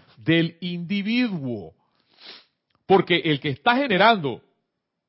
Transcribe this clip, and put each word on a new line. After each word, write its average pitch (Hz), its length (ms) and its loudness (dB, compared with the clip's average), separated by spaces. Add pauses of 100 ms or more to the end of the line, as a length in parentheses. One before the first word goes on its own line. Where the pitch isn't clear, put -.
(160)
del 165 440 0
individuo. 175 1120 -6 (1120)
Porque 185 300 4
el 151 240 0
que 151 100 -4
está 240 260 0
generando 202 680 2 (680)